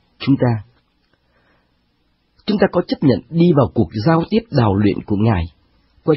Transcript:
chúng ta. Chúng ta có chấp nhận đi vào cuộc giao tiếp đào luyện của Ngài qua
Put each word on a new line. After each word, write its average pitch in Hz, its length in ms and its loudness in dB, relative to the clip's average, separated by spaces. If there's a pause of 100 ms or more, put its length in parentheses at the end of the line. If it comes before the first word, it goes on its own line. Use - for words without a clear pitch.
(200)
chúng 139 180 0
ta. 117 260 -2 (1800)
Chúng 208 160 -2
ta 190 100 2
có 180 160 -2
chấp - 140 -6
nhận 123 180 2 (100)
đi 170 260 2
vào 135 180 0
cuộc 107 160 -2 (160)
giao 165 240 2
tiếp 220 120 0 (100)
đào 110 240 2
luyện 101 300 0
của 104 100 -4
Ngài 101 280 0 (600)
qua 160 140 2